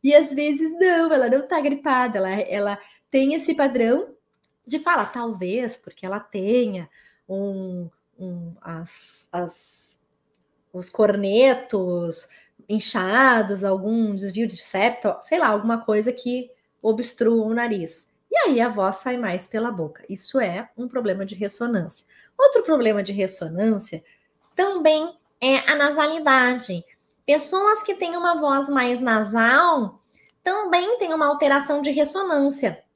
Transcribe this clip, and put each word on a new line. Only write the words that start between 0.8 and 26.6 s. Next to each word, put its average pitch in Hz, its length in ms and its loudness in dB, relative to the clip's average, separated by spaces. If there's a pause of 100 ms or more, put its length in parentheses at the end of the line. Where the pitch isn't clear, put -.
ela 262 160 4
não 269 200 2
tá 330 120 0
gripada, 269 580 0
ela, 190 120 0
ela 202 480 -4 (320)
tem 269 240 2
esse 320 200 -2
padrão 254 600 0 (500)
de 269 140 -4
fala, 302 260 0
talvez 226 720 -6
porque - 300 -18
ela 196 140 -6
tenha 202 680 -2 (400)
um, 190 600 -6 (300)
um, 175 420 -12
as, - 720 -16
as, - 680 -10 (720)
os 180 180 -12
cornetos 202 1400 0 (400)
inchados, 208 960 0
algum 208 500 0
desvio 196 320 -4
de 220 100 -8
septo, - 680 -2
sei 330 160 -2
lá, 294 100 2
alguma 214 300 0
coisa 214 340 0
que 247 380 -6 (320)
obstrua 220 640 0
o 220 80 -2
nariz. 220 540 -4 (220)
E 508 60 0
aí 349 240 4
a 240 80 2
voz 202 280 -2
sai 247 200 -6
mais 190 320 -4
pela 226 220 -4
boca. 165 380 -8
Isso - 300 -4
é 202 380 -4
um 247 100 -8
problema 202 380 -4
de 196 100 -12
ressonância. 202 720 -4 (300)
Outro 539 280 6
problema 226 380 2
de 196 100 -8
ressonância 190 920 -4 (500)
também 339 640 2 (240)
é 269 180 2 (120)
a 302 40 4
nasalidade. 285 1120 2 (400)